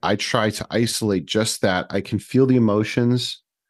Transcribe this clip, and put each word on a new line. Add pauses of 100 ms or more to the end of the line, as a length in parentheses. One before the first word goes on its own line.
I
try
to
isolate
just
that.
I
can
feel
the
emotions (280)